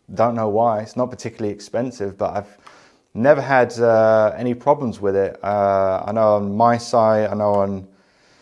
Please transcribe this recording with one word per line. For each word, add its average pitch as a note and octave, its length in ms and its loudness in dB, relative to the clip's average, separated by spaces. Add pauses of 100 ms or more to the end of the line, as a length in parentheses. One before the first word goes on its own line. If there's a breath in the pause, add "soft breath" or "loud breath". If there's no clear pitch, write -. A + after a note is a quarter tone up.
(160)
Don't A#2 180 2
know A2+ 160 -4
why. A2 300 0
It's A2 160 -12
not B2 160 -4
particularly A2+ 420 -8
expensive, G#2 640 -8
but F#2+ 180 -4
I've G2+ 220 -10 (560 soft breath)
never C#3 280 2
had, B2 380 0
uh, A2 560 4
any B2 200 -4
problems C#3 440 -2
with G2 160 -2
it. G2 280 -2
Uh, G2 600 0
I G#2 80 -6
know G#2+ 260 2
on G2+ 200 -4
Maisai, A2+ 720 2
I G2+ 40 -4
know G#2 180 0
on, G2 340 -2 (540 soft breath)